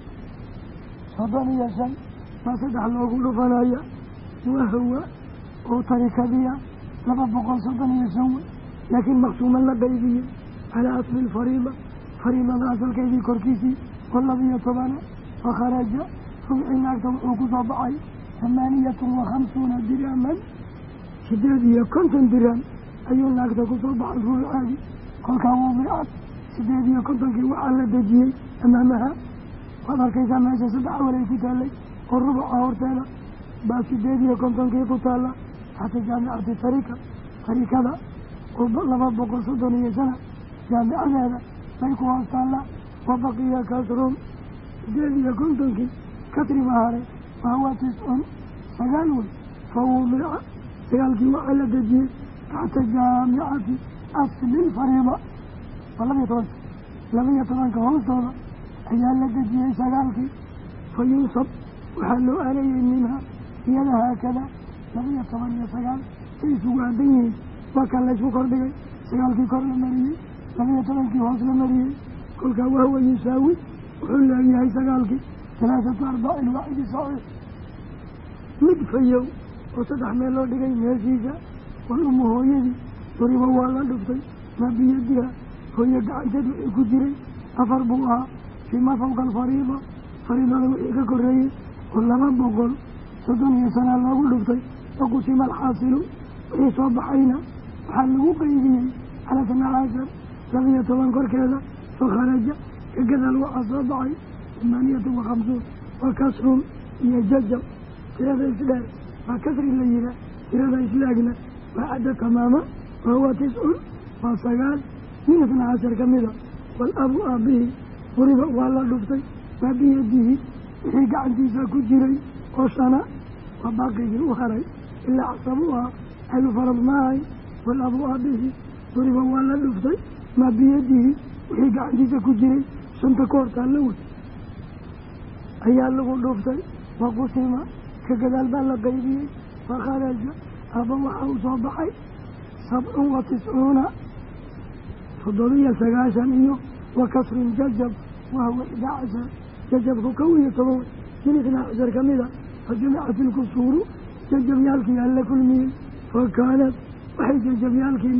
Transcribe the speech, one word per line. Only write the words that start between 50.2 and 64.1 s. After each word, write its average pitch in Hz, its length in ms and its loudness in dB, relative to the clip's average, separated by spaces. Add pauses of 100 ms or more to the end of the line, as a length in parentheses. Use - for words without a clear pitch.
sagaalkii 262 440 4
waxaa 277 200 0
la 277 120 2
dejiyey 254 420 4 (440)
taxta 294 300 -2 (120)
jaamicati 247 800 2 (380)
asli 269 540 0
lfariida. 262 480 2 (800)
Waa 226 80 -2
laba 269 100 2
iyo 262 120 2
tobanka. 226 260 -2 (580)
Laba 247 200 2
iyo 269 140 4
tobanka 247 340 0
hoostooda 254 520 2 (600)
ayaa 247 280 4
la 262 80 2
dejiyey 254 480 0
sagaalkii. 254 540 0 (640)
Fa 240 80 0
yunsab, 262 440 2 (500)
waxaa 254 220 0
loo 254 200 2
aanayey 269 420 0
minha, 247 360 2 (500)
iyada 269 240 2
haakada. 247 520 0 (520)